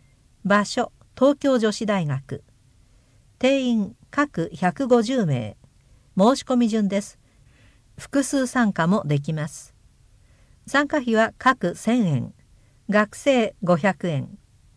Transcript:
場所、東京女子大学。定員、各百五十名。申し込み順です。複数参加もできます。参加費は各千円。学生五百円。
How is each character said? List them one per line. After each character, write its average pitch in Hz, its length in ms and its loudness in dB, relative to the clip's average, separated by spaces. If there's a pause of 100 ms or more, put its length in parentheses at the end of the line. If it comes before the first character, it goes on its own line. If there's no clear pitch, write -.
(440)
場 202 220 2
所、 - 260 -4 (240)
東 285 220 4
京 269 220 2
女 214 120 2
子 220 140 -6
大 196 200 0
学。 139 380 -6 (920)
定 269 240 2
員、 226 340 -2 (140)
各 285 440 -2
百 180 340 -2
五 240 140 6
十 226 240 0
名。 120 300 -4 (640)
申 226 180 4
し - 80 -10
込 254 120 -2
み 240 120 2
順 214 200 0
で 196 140 -2
す。 - 180 -14 (800)
複 - 260 -2
数 262 240 -2
参 233 260 0
加 165 140 0
も 202 180 2
で 147 140 0
き 156 140 -6
ま 151 140 -6
す。 - 260 -18 (920)
参 285 220 0
加 311 100 -2
費 240 180 0
は 220 220 2
各 185 380 0
千 226 320 0
円。 120 260 -2 (560)
学 208 260 0
生 247 480 0
五 175 140 2
百 185 300 -2
円。 143 300 -6 (400)